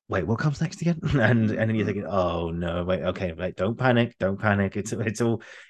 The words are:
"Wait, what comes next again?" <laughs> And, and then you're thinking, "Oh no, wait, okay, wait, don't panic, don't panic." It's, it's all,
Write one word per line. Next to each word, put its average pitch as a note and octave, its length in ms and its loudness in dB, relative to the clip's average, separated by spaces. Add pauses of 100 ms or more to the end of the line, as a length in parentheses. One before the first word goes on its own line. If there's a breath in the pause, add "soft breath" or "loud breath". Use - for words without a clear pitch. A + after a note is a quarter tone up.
"Wait, F#2+ 180 0
what A2+ 140 0
comes D3+ 220 0
next - 200 -4
again?" E3 200 0
<laughs> C3+ 120 0
And, A#2+ 380 4
and A2 180 0
then A2 60 0
you're G#2 100 0
thinking, G2+ 220 -4
"Oh E2+ 420 0
no, E2+ 340 -2
wait, F2+ 180 0
okay, F2+ 320 -4
wait, F2 220 -8
don't A2 220 -2
panic, A#2+ 400 2
don't G2 220 -2
panic." G2+ 380 2
It's, G2 160 -4
it's A2 280 -2
all, A#2 220 0 (260 loud breath)